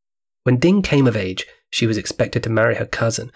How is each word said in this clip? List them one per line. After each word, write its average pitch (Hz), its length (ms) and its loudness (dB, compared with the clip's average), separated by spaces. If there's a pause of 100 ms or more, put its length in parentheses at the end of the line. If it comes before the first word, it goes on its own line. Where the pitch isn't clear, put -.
(440)
When 127 120 4
Ding 180 240 4
came 143 260 2
of 110 100 2
age, 92 280 -6 (240)
she - 180 -2
was 110 120 0
expected - 460 -4
to 117 60 -4
marry 110 260 2
her - 100 -6
cousin - 500 -4